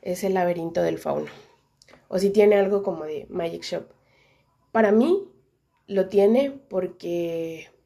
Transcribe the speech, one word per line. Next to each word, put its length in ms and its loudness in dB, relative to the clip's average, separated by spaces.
es 220 -6
El 100 -2
laberinto 480 -2
del 160 -2
fauno. 340 -6
O 100 -2
si 100 2
tiene 280 6
algo 260 2
como 220 -6
de 240 -10
magic 340 -8
shop. 220 -8
Para 180 4
mí 380 2
lo 220 0
tiene 420 4
porque 1200 -6